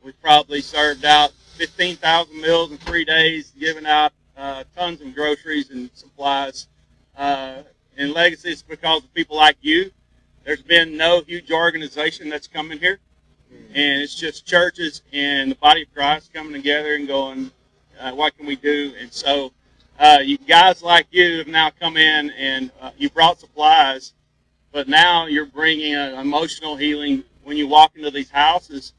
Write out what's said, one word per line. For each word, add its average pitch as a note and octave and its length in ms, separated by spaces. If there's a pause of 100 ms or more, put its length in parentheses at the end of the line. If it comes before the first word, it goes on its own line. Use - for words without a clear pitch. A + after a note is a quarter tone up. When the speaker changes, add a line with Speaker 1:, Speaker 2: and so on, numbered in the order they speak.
Speaker 1:
We C3+ 80 (100)
probably D3 420
served D3 420
out D3 260 (260)
fifteen F3 380
thousand E3 460
meals E3 320
in C#3+ 60
three E3 260
days, D#3+ 520
giving D#3 300
out, D3+ 260 (240)
uh, C#3 280 (100)
tons E3+ 260
of C3 140
groceries D3 560
and B2+ 240
supplies. C#3 720 (500)
Uh, C3+ 420 (380)
and C#3+ 160
Legacy E3+ 380
is D3 120
because D#3+ 420
of - 100
people D#3 220
like D#3 240
you. E3+ 320 (500)
There's D3 200
been E3 340
no E3+ 260
huge E3+ 300
organization D#3+ 760
that's D3 200
come D#3+ 240
in D3+ 80
here. F#3 180 (540)
Speaker 2:
Mm. A#2 160
Speaker 1:
And C#3+ 340
it's C#3+ 120
just D#3 300
churches F3 560 (100)
and C#3+ 400
the C3 40
body D3+ 280
of - 120
Christ D3 400
coming D#3 180
together D3 440
and C#3+ 120
going, C3+ 420 (480)
uh, B2+ 140
"What D3 240
can D3 80
we C#3+ 120
do?" C#3+ 440
And A#2+ 100
so, C#3 420 (460)
uh, D3 240
you C#3 140
guys F3 460
like E3+ 280
you E3+ 280
have D3+ 80
now D#3+ 240
come D#3+ 260
in D3+ 360
and, C3 460
uh, C3 200
you C#3+ 100
brought E3 320
supplies, D3+ 720 (580)
but C#3+ 160
now E3 400
you're D3+ 200
bringing D3+ 480
an C3+ 240
emotional D3+ 580
healing D3 480 (180)
when D3 140
you D3 100
walk D#3 300
into D3+ 140
these C#3 200
houses D3 680